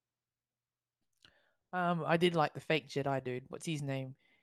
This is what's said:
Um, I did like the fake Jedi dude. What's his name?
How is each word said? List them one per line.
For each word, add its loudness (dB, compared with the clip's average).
Um, 0
I 4
did 4
like 2
the -8
fake 0
Jedi -2
dude. -6
What's -10
his -4
name? -6